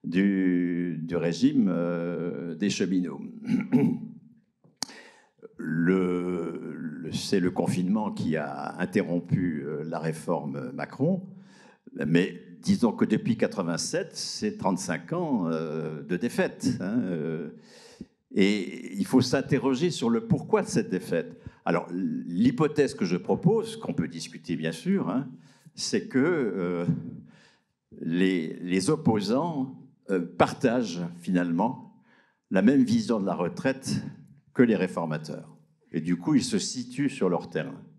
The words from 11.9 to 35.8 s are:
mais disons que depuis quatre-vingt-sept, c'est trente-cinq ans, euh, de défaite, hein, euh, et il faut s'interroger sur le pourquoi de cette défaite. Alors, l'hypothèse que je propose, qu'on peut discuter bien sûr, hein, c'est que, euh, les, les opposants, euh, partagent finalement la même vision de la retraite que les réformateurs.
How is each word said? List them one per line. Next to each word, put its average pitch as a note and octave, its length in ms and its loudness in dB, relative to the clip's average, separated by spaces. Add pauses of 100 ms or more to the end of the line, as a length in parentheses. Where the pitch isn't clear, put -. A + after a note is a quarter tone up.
mais E2+ 380 2 (180)
disons G2+ 300 4
que - 140 2
depuis A2 320 2
quatre-vingt-sept, G2+ 760 -2
c'est - 440 -6
trente-cinq F2 560 -2
ans, C#3+ 340 0
euh, D#2+ 540 -4
de F3 160 -2
défaite, C#3 640 -2
hein, G#2 220 -2
euh, D#2+ 480 -4 (840)
et G3 640 2
il - 80 0
faut B2+ 160 6
s'interroger C3+ 680 2
sur B2 200 -2
le A2+ 180 2
pourquoi - 360 2
de - 40 -4
cette F#2+ 220 0
défaite. F2 500 -2 (240)
Alors, E2+ 300 0
l'hypothèse A#2 1000 2
que G#2+ 120 -2
je F2 100 2
propose, F3+ 600 2
qu'on - 160 -6
peut - 160 -2
discuter - 480 -6
bien E2 160 -2
sûr, E3+ 360 0
hein, B2+ 200 -2 (460)
c'est - 320 -2
que, C3 120 2
euh, F#2+ 680 2 (1160)
les, E2+ 600 2
les F#2 280 0
opposants, C3 920 0 (300)
euh, F#2+ 100 2
partagent A2 840 0 (160)
finalement F2+ 760 0 (560)
la F#2+ 120 4
même C3 200 8
vision A2 380 2
de F#2+ 40 -2
la F2 100 0
retraite - 680 -2 (500)
que - 80 4
les A2+ 140 8
réformateurs. E2 720 -2 (460)